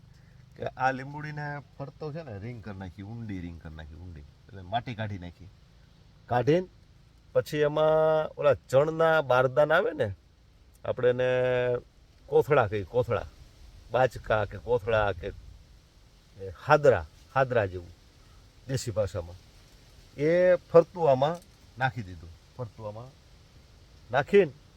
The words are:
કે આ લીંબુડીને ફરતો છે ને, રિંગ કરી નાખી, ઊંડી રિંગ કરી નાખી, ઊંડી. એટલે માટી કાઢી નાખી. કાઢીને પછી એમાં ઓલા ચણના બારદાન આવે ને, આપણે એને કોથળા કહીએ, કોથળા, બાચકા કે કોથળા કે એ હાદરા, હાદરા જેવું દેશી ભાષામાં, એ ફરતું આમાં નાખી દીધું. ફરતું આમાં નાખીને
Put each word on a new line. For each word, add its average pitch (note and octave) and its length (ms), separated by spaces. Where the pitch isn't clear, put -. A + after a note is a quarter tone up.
કે A#2 100
આ B2+ 240
લીંબુડીને D3 680
ફરતો C#3+ 340
છે E3 100
ને, A2+ 160
રિંગ A2 260
કરી G2 140
નાખી, F#2+ 240
ઊંડી G#2+ 380
રિંગ E2+ 200
કરી D#2+ 140
નાખી, D#2 200
ઊંડી. E2 260
એટલે - 420
માટી A2+ 320
કાઢી G#2 240
નાખી. F2 300
કાઢીને C#3+ 400
પછી B2+ 260
એમાં D#3 800
ઓલા C#3+ 180
ચણના D#3+ 680
બારદાન B2+ 500
આવે G3 200
ને, A#2 220
આપણે B2 260
એને B2+ 180
કોથળા C#3+ 400
કહીએ, G2+ 180
કોથળા, A2+ 420
બાચકા A#2 520
કે G2+ 140
કોથળા G#2+ 540
કે F2+ 200
એ F#2+ 120
હાદરા, C3+ 420
હાદરા B2 320
જેવું F2+ 240
દેશી C3 220
ભાષામાં, F#2 460
એ F3 360
ફરતું E3+ 540
આમાં C#3+ 300
નાખી B2 240
દીધું. E2+ 280
ફરતું A2 300
આમાં A2 240
નાખીને D3 400